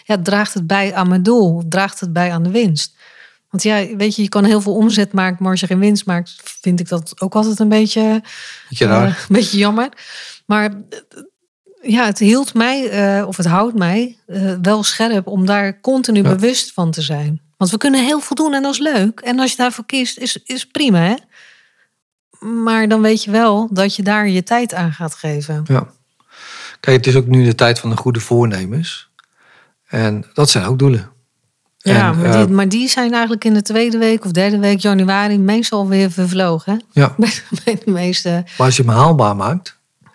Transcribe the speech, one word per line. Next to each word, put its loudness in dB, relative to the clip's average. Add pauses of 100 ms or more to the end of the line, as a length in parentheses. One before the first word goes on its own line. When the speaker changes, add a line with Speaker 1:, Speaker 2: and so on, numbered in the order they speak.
Speaker 1:
ja, -2
"Draagt -2
het -4
bij 0
aan 0
mijn 2
doel? 2
Draagt -2
het -6
bij 0
aan -2
de 0
winst?" 0 (540)
Want -4
ja, -2
weet -2
je, -2
je -2
kan 2
heel 4
veel -2
omzet 2
maken, -2
maar 0
als 0
je -4
geen 0
winst 2
maakt, -4 (260)
vind 0
ik -6
dat -8
ook -4
altijd 0
een 2
beetje, 2 (480)
Speaker 2:
Beetje -2
raar. 2
Speaker 1:
eh, 0
een -2
beetje 0
jammer. 0 (560)
Maar, 0
eh, -4 (1200)
ja, 2
het -2
hield 2
mij, -2
eh, 0
of -10
het 0
houdt 0
mij, -2 (100)
eh, -4
wel 0
scherp -2
om 0
daar -2
continu 0
Speaker 2:
Ja. 4
Speaker 1:
bewust -2
van -2
te -6
zijn. -4 (160)
Want 0
we -2
kunnen 2
heel 0
veel -8
doen 0
en 0
dat -2
is -6
leuk. 0
En -2
als 0
je -8
daarvoor -2
kiest, -4
is, -6
is -12
prima, 2
hè? 2 (1500)
Maar 2
dan 2
weet 2
je -8
wel 2
dat 0
je -4
daar 0
je 0
tijd -2
aan -2
gaat -10
geven. -6
Speaker 2:
Ja. 0 (920)
Kijk, 4
het -4
is 4
ook 4
nu 6
de 4
tijd 2
van -6
de -2
goede -2
voornemens. -2 (760)
En -2
dat 2
zijn 0
ook 0
doelen. 2 (680)
Speaker 1:
Ja, 2
Speaker 2:
En, 0
Speaker 1:
maar 2
die, 4
Speaker 2:
eh, 4
Speaker 1:
maar 2
die 0
zijn 0
eigenlijk -2
in 2
de 2
tweede 0
week 0
of -4
derde 2
week 2
januari 2
meestal 0
weer 2
vervlogen, -2
hè? 0
Speaker 2:
Ja. 2
Speaker 1:
<laughs> -20
Bij, 2 (300)
bij -2
de 0
meeste. -2 (280)
Speaker 2:
Maar 2
als 2
je 4
hem 2
haalbaar 4
maakt, -4 (380)